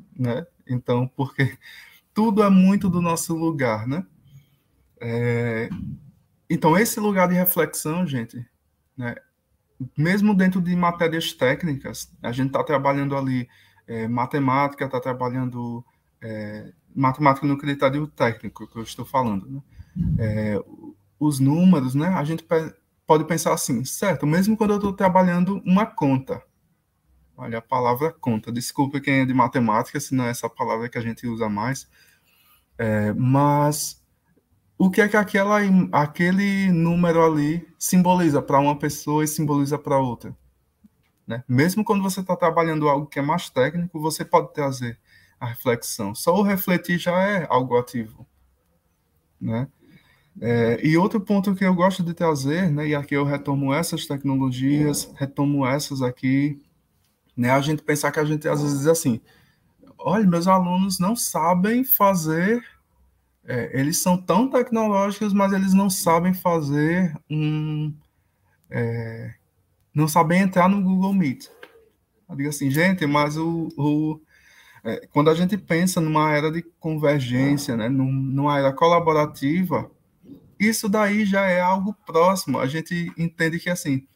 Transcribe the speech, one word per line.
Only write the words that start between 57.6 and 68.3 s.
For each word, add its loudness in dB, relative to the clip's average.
gente -2
pensar 0
que -4
a 2
gente -2
às 0
vezes 0
diz 0
assim, 2
"Olha, 2
meus 2
alunos 2
não 0
sabem 0
fazer, 2
é, -6
eles 0
são 2
tão 2
tecnológicos, 0
mas 4
eles 2
não 4
sabem 2
fazer 0
um, -2